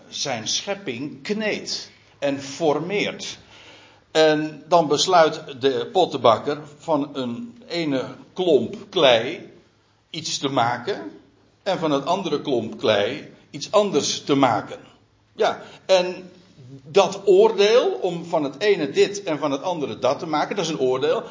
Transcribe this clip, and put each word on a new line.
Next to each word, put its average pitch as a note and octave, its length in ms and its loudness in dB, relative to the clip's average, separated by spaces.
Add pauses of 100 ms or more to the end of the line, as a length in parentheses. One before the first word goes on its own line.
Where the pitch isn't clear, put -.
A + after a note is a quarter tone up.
zijn A2+ 380 -6
schepping C#3+ 760 -8
kneedt G#3 680 -6 (280)
en C#3 220 -2
formeert. D3+ 960 -2 (720)
En D#3 560 2
dan E3+ 200 4
besluit D3+ 720 2
de A#2+ 300 0
pottenbakker C3+ 720 2 (160)
van D3 360 -2
een A#2+ 540 -8
ene D3 480 -4 (180)
klomp D3 420 2 (140)
klei C#3 600 2 (600)
iets - 280 -8
te D3 100 -4
maken B2 640 -2 (520)
en F3+ 160 -2
van D#3+ 120 0
het C#3 140 0
andere E3+ 360 -2
klomp A2 360 -4
klei A2 560 0 (160)
iets - 220 -12
anders G3 520 0
te D3 120 2
maken. B2 440 0 (560)
Ja, G3 260 0 (240)
en F3+ 440 2 (540)
dat F#3 420 2
oordeel G#3+ 680 6 (100)
om E3+ 240 -4
van D#3+ 180 0
het C#3 180 -6
ene F3+ 280 2
dit F#3+ 340 0
en D#3 160 -4
van D3 120 -2
het C3+ 100 -4
andere C#3 380 -6
dat B2+ 200 0
te F3+ 80 -8
maken, D#3+ 280 -2
dat F#3+ 100 -2
is D#3+ 60 -4
een C#3+ 80 -6
oordeel. C#3 520 0